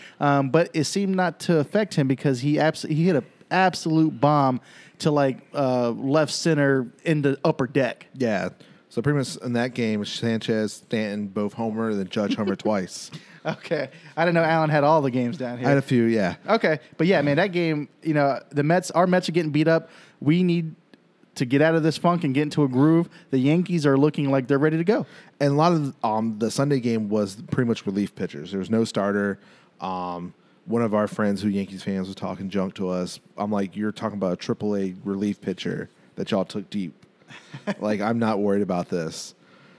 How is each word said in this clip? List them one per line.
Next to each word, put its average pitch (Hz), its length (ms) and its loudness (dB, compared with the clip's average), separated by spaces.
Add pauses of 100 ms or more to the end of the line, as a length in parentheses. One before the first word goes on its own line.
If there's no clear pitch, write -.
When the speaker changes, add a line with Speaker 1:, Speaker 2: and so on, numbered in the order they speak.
(200)
Speaker 1:
Um, 143 300 2
but 165 240 2
it 156 100 0
seemed 190 320 -2
not 180 260 -2
to 165 180 2
affect 208 360 -2
him 135 140 2
because 131 320 0
he 147 180 2
abs-, 156 240 0
he 156 220 0
hit 180 100 4
a 123 80 2 (260)
absolute 160 720 2
bomb 139 400 4 (400)
to, 160 120 0
like, 139 280 2 (160)
uh, 127 360 0
left 135 420 0
center 139 540 2 (180)
into 143 400 0
upper 165 200 0
deck. - 500 -2
Speaker 2:
Yeah. 104 340 -2 (400)
So 117 120 -6
pretty 147 160 0
much 131 200 -4
in 123 160 -6
that 120 200 -2
game, 107 320 -2
Sanchez, 110 680 -2
Stanton, 104 540 -4
both 104 260 -4
homer, 113 420 -4
then 95 140 -4
Judge 104 260 -2
homer 98 200 -2
<laughs> - 20 -16
twice. 101 520 -4 (340)
Speaker 1:
Okay. 147 460 -4 (260)
I 160 80 0
didn't 170 120 2
know 165 80 4
Alan 160 260 2
had 147 160 4
all 156 160 6
the 135 100 0
games 120 240 -2
down 123 220 -8
here. 120 80 -6
Speaker 2:
I 135 60 4
had 143 80 6
a - 20 2
few, 120 240 4
yeah. 107 300 2 (120)
Speaker 1:
Okay. 180 320 2 (180)
But 160 100 2
yeah, 185 160 4
man, - 140 2
that 190 140 0
game, 160 380 -2 (140)
you 160 100 0
know, 139 260 2 (120)
the 143 120 0
Mets, 175 280 2
our 180 160 4
Mets 180 200 2
are 180 60 -4
getting 156 180 0
beat 151 160 2
up. 160 220 2 (320)
We 165 220 4
need 170 320 0 (600)
to 135 100 -2
get 135 160 2
out 160 140 6
of 160 80 4
this 156 140 0
funk 175 260 2
and 135 120 -2
get 151 80 2
into 147 200 0
a 139 60 2
groove. 160 400 4 (220)
The 135 80 2
Yankees 160 480 0
are 135 100 4
looking 147 340 2
like 135 160 0
they're 139 120 2
ready 156 180 2
to 170 60 -2
go. 208 240 0 (340)
Speaker 2:
And 143 120 2
a - 20 2
lot 170 180 4
of, 143 220 -2 (100)
um, 110 320 0
the 110 140 -2
Sunday 139 280 0
game 113 300 -2
was 104 260 -2 (160)
pretty 123 160 0
much - 200 -2
relief 98 280 -2
pitchers. 85 360 -10
There 98 80 -4
was 90 100 -6
no 113 160 2
starter. 101 540 -2 (420)
Um, 90 540 -8 (300)
one 117 180 -2
of 104 100 -2
our 107 140 2
friends 101 340 -2
who 107 80 0
Yankees 98 340 -4
fans 95 240 -4
was 95 80 -12
talking 92 340 -8
junk 95 260 -4
to 95 120 -6
us. 90 320 -4 (180)
I'm 104 140 -4
like, 98 240 -4
"You're 104 160 -4
talking 104 260 -8
about 95 160 -2
a 87 40 -4
triple 104 400 -4
A 95 160 -4 (100)
relief 98 380 -4
pitcher - 480 -6 (260)
that 98 140 -8
y'all 95 160 0
took 101 240 -10
deep." 95 300 -6
Speaker 1:
<laughs> - 40 -20 (760)
Speaker 2:
Like, 107 220 -2
"I'm 117 180 0
not 110 200 0
worried 101 220 0
about 90 280 -2
this." 82 440 -6 (460)